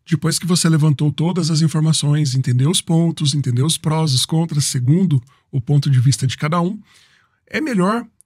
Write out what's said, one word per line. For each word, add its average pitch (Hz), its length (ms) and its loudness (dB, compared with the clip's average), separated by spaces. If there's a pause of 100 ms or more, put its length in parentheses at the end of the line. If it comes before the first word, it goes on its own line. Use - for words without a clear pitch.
depois 160 300 -2
que - 80 -8
você 170 220 0
levantou 151 420 2
todas 165 400 -2
as 160 120 0
informações, 151 720 0
entendeu 131 340 0
os 175 120 -2
pontos, 165 520 0
entendeu 131 320 -2
os 160 120 -2
prós, 160 360 -2
os 127 120 0
contras, 160 400 -2
segundo 143 560 0 (280)
o 135 120 -4
ponto 143 280 0
de 127 120 4
vista 131 260 2
de - 100 -6
cada 156 240 -2
um, 185 160 -2 (680)
é 214 140 -6
melhor, 233 440 0 (200)